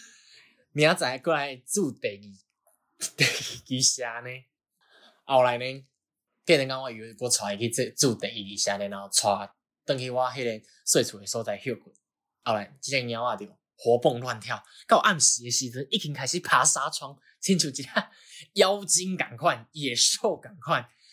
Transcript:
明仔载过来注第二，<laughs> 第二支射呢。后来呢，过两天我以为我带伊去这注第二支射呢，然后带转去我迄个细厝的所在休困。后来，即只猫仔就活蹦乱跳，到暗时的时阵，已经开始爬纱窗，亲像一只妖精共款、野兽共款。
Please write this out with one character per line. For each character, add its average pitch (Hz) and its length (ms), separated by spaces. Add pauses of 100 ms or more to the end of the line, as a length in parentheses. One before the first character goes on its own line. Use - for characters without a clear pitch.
(720)
明 151 160
仔 - 60
载 131 240
过 165 140
来 143 220
注 147 340
第 117 200
二， - 960
<laughs> - 80
第 - 80
二 - 60 (360)
支 127 160
射 - 220 (180)
呢。 123 80 (960)
后 135 200
来 123 140
呢， 131 280 (600)
过 170 120
两 135 100
天 131 120
我 135 120
以 113 80
为 113 180
我 123 120
带 104 240
伊 101 40
去 117 120
这 120 220
注 127 220
第 - 140
二 - 60
支 101 240
射 101 200
呢， 101 120
然 98 120
后 101 60
带 101 460 (320)
转 139 120
去 127 120
我 127 200
迄 131 140
个 110 220 (180)
细 - 200
厝 - 160
的 98 60
所 117 160
在 107 160
休 131 180
困。 - 200 (480)
后 113 100
来， 101 280
即 - 100
只 135 120
猫 117 320
仔 101 100
就 - 120 (200)
活 120 200
蹦 123 220
乱 120 200
跳， 107 240 (240)
到 220 100
暗 180 220
时 - 240
的 123 60
时 123 220
阵， 131 180
已 226 80
经 151 160
开 135 140
始 175 140
爬 135 220
纱 - 260
窗， 143 280 (220)
亲 190 200
像 156 100
一 131 40
只 131 100 (680)
妖 196 320
精 180 320
共 - 200
款、 127 340
野 139 240
兽 - 400
共 131 240
款。 143 280 (260)